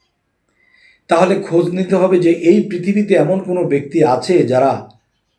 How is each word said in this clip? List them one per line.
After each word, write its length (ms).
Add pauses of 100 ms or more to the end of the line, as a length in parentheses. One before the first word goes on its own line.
(1080)
তাহলে 280
খোঁজ 340
নিতে 260
হবে 240
যে 120
এই 380
পৃথিবীতে 440
এমন 260
কোনো 240
ব্যক্তি 400
আছে 400
যারা 460 (500)